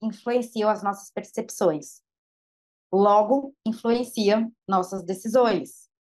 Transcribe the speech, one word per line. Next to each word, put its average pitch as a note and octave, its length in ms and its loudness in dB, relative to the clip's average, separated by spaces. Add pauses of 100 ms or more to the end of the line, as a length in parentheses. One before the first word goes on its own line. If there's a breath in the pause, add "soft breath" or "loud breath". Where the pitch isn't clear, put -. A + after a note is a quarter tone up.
influenciam A3+ 680 -2
as G#3 120 -2
nossas G3+ 300 -6
percepções. - 880 -4 (920)
Logo, G#3 640 2 (120)
influencia A3+ 840 0 (180)
nossas F#3 360 -2
decisões. G3+ 840 0 (120)